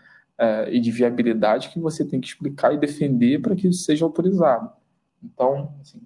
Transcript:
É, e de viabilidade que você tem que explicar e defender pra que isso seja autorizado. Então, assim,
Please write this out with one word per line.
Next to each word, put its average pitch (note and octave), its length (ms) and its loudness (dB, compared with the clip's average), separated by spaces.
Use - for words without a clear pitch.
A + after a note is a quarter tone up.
É, A2 320 0
e A#2+ 120 0
de A#2 100 0
viabilidade A#2 760 0
que - 100 -8
você D#3+ 240 -4
tem - 160 -4
que - 80 -10
explicar C#3+ 460 -2
e D3 40 -2
defender C#3+ 640 2
pra G#3+ 140 0
que F3+ 140 2
isso F3+ 140 0
seja D#3 200 0
autorizado. D#3+ 680 2
Então, C#3 560 -2
assim, - 260 -20